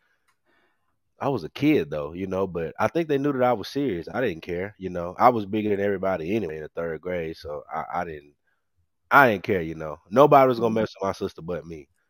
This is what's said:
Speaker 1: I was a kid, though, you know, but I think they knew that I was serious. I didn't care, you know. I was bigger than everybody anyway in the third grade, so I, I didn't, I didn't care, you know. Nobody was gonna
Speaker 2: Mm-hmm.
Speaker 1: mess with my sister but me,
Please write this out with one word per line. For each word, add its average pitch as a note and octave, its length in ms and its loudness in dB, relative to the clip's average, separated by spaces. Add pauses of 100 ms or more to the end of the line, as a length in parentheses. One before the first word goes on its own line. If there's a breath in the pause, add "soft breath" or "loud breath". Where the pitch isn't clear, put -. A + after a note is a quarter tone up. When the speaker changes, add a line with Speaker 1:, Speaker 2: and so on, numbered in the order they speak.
(1200)
Speaker 1:
I C#3 100 -2
was C3 140 -4
a - 60 -10
kid, C3 420 2
though, D2+ 220 -6
you F#2+ 140 -6
know, F#2+ 200 -2
but E2+ 320 -6
I A2 80 4
think E3 200 -2
they D3 100 0
knew C#3+ 160 0
that B2 100 0
I B2 100 4
was A#2+ 140 -6
serious. A2 440 -4
I G#2+ 100 -4
didn't F2 200 -4
care, F#2 380 -6
you F#2 100 -8
know. F2+ 300 -6
I A#2 100 8
was A2+ 160 2
bigger G#2+ 240 -2
than G2 100 0
everybody F#2+ 560 0
anyway D#2+ 220 -4
in D#2 60 -10
the D2+ 60 -12
third E2 320 -6
grade, E2+ 360 -6
so D2 260 -12 (100)
I, D#2+ 280 -6
I F2+ 40 -4
didn't, D2 280 -16 (800)
I C3 200 8
didn't F#2+ 120 -2
care, F#2+ 180 0
you D#2+ 140 -6
know. D#2 240 -10 (100)
Nobody C3+ 380 8
was A#2+ 120 2
gonna A2+ 140 2
Speaker 2:
Mm-hmm. - 20 0
Speaker 1:
mess A2 240 -2
with G2 80 -2
my F#2+ 60 0
sister - 280 -8
but E2 240 -8
me, E2 240 -14 (200)